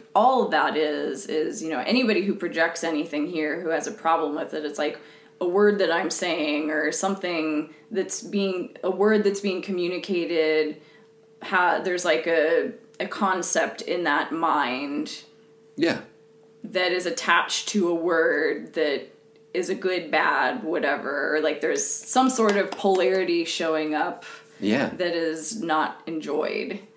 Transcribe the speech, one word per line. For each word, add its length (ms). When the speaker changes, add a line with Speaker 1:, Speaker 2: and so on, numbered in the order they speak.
Speaker 1:
all 340
that 280
is, 480
is, 380
you 80
know, 160
anybody 340
who 140
projects 500
anything 440
here 340
who 80
has 160
a 60
problem 420
with 180
it, 140
it's 120
like 200
a 80
word 300
that 120
I'm 200
saying 600
or 220
something 800
that's 320
being, 600
a 80
word 340
that's 160
being 220
communicated, 1120
ha-, 400
there's, 220
like, 220
a, 460
a 60
concept 760
in 220
that 280
mind 920
Speaker 2:
Yeah. 240
Speaker 1:
that 280
is 140
attached 640
to 180
a 60
word 800
that 340
is 140
a 60
good, 360
bad, 540
whatever, 720
or, 40
like, 200
there's 260
some 440
sort 260
of 140
polarity 720
showing 500
up 300
Speaker 2:
Yeah. 360
Speaker 1:
that 200
is 440
not 460
enjoyed. 720